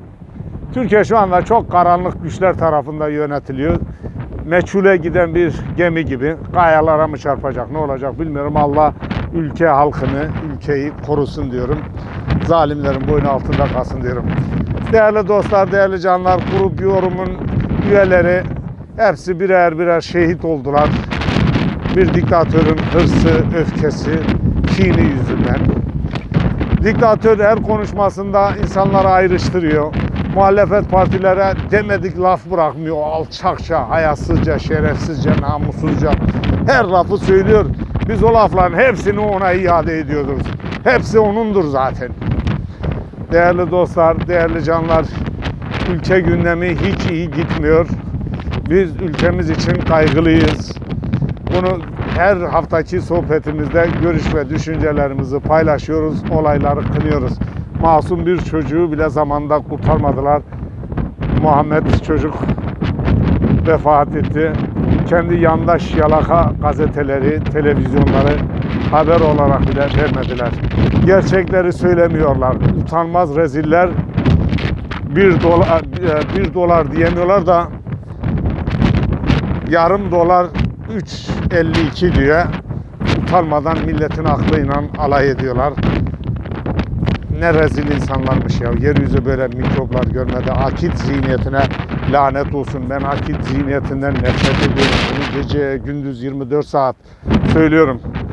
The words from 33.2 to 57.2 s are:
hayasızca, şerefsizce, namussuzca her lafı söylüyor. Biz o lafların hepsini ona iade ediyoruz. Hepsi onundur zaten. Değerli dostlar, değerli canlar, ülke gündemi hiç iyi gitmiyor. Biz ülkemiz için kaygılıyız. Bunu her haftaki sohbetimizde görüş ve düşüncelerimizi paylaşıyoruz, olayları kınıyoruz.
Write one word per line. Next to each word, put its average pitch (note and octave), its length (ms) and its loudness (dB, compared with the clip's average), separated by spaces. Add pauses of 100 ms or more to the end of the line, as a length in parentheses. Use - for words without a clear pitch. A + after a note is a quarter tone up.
hayasızca, D3+ 680 0
şerefsizce, D#3 720 -2 (100)
namussuzca D3 680 -2 (560)
her B3 160 4
lafı F#3 340 2
söylüyor. G3 480 4 (440)
Biz G3+ 140 0
o A3+ 100 6
lafların F3+ 440 2
hepsini G3+ 420 2
ona G3 340 0
iade E3+ 460 0
ediyoruz. C#3 420 -4 (420)
Hepsi A3+ 360 2
onundur G#3+ 440 2
zaten. C3 460 -2 (1200)
Değerli F3 400 2
dostlar, E3 560 2
değerli E3 360 0
canlar, D#3+ 420 0 (880)
ülke F#3 280 2
gündemi E3+ 560 0
hiç F#3 360 -2
iyi E3+ 200 -4
gitmiyor. D#3+ 560 0 (840)
Biz F3 320 0
ülkemiz E3+ 480 -2
için D#3+ 240 0
kaygılıyız. D#3+ 1000 2 (800)
Bunu F#3 240 0 (380)
her F#3+ 200 4
haftaki E3 640 -2
sohbetimizde D#3 840 0 (140)
görüş D#3 340 0
ve C#3+ 140 -2
düşüncelerimizi D3 920 -2
paylaşıyoruz, D#3 920 0
olayları C#3+ 500 0
kınıyoruz. C#3+ 520 -2 (480)